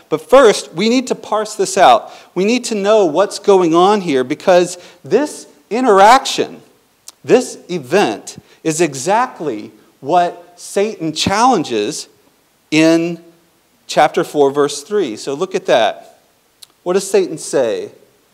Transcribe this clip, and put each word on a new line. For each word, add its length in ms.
But 120
first, 520
we 160
need 180
to 80
parse 400
this 220
out. 340
We 100
need 200
to 100
know 300
what's 340
going 340
on 280
here, 220
because 540
this 440
interaction, 920
this 340
event, 720
is 160
exactly 920
what 540
Satan 580
challenges 960
in 540
chapter 360
four, 280
verse 320
three. 340
So 160
look 220
at 100
that. 540
What 100
does 160
Satan 300
say? 520